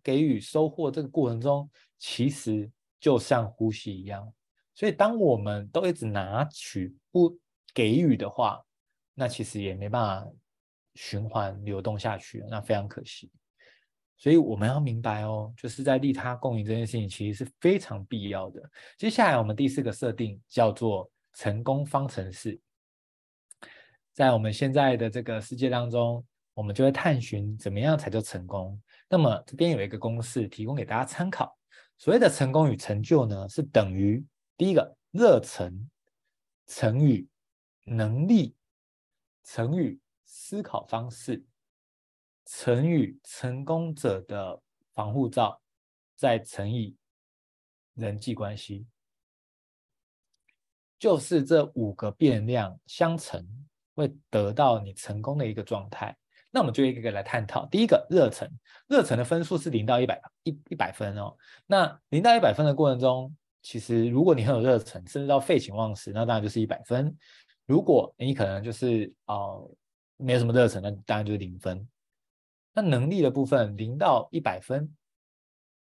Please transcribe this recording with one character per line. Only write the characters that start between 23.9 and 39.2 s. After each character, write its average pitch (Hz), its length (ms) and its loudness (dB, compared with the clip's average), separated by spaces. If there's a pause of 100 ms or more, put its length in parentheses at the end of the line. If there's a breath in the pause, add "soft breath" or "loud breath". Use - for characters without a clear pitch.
在 131 200 4
我 113 60 4
们 107 140 0
现 135 200 -2
在 135 240 4
的 113 120 -2
这 117 140 -6
个 113 180 -6
世 107 140 -12
界 127 160 0
当 120 180 -2
中， 120 360 -2 (300)
我 107 80 -8
们 101 120 -4
就 135 100 2
会 135 60 6
探 135 300 0
寻 104 360 -6
怎 - 160 -8
么 104 60 -4
样 113 180 2
才 120 140 -6
叫 110 100 -2
成 95 260 -10
功。 98 340 -10 (280 soft breath)
那 185 100 2
么 123 280 4
这 127 100 -18
边 170 140 2
有 131 100 0
一 98 60 -4
个 98 100 -10
公 113 240 -4
式 113 280 -4
提 110 180 -10
供 131 80 -6
给 131 100 -4
大 110 140 -4
家 127 60 0
参 180 260 -6
考： - 260 -6 (400 soft breath)
所 - 160 0
谓 233 60 6
的 233 100 6
成 139 220 0
功 151 180 6
与 113 80 0
成 104 240 -4
就 135 240 4
呢， 98 240 -4
是 151 140 -4
等 101 300 2
于 101 320 0 (320)
第 185 120 0
一 190 60 2
个 - 220 2 (160)
热 190 260 8
忱 95 500 -8 (800)
乘 127 420 2
以 107 200 2 (560)
能 113 420 0
力 202 300 4 (880)